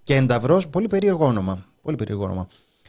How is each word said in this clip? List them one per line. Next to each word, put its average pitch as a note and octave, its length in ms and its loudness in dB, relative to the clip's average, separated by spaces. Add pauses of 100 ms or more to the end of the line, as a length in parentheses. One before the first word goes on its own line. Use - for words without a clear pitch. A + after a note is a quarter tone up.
Κένταυρος, C3+ 640 2
πολύ F3+ 180 -2
περίεργο G3 400 0
όνομα, F#2+ 400 -2 (160)
πολύ D#3 140 -6
περίεργο G#2 280 -6
όνομα. F#2 220 -4 (420)